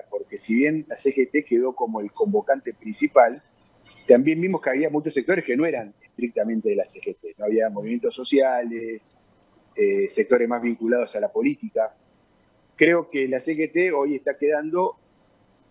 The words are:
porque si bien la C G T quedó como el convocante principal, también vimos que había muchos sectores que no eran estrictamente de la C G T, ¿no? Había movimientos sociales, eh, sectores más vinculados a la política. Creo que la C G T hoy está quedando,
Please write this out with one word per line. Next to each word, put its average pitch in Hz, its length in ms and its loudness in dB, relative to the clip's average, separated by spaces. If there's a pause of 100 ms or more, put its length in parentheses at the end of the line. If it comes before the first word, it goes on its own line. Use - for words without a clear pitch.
porque 101 280 -8
si 110 180 -2
bien 151 320 2
la 113 80 -10
C 135 180 0
G 131 160 0
T 147 140 0
quedó 123 300 0
como 110 260 -4
el 104 140 -8
convocante 196 600 0
principal, 123 720 2 (640)
también 139 320 6
vimos 175 220 -2
que - 80 -2
había 143 200 0
muchos 151 240 -4
sectores 165 300 0
que 123 140 -2
no 156 80 2
eran 120 360 -4
estrictamente 113 680 -4
de 104 80 0
la 95 80 -2
C - 160 -16
G 95 200 -8
T, - 160 -16
¿no? 104 60 -8
Había 110 260 0
movimientos 113 460 -4
sociales, 123 1000 -2 (580)
eh, 98 320 2
sectores 117 400 2
más 120 140 -4
vinculados 117 560 -2
a - 20 -4
la 104 100 0
política. 123 640 -4 (840)
Creo 165 320 4
que 135 180 -2
la 131 140 -4
C 160 120 -4
G 156 160 -2
T 175 220 0
hoy 143 240 -2
está 139 220 -6
quedando, 156 580 0 (760)